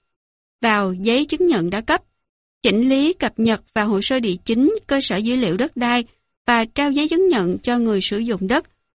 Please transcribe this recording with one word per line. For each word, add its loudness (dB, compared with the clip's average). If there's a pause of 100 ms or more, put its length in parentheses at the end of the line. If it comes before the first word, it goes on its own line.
(640)
vào 0
giấy 0
chứng 0
nhận 2
đã -4
cấp, -2 (600)
chỉnh 2
lý, 2
cập -6
nhật 0 (120)
vào -2
hồ 0
sơ 0
địa -2
chính, 2 (100)
cơ 0
sở -2
dữ -2
liệu 0
đất -4
đai 0 (420)
và 2
trao -2
giấy 0
chứng 2
nhận 0
cho -2
người 0
sử -4
dụng -4
đất 0 (340)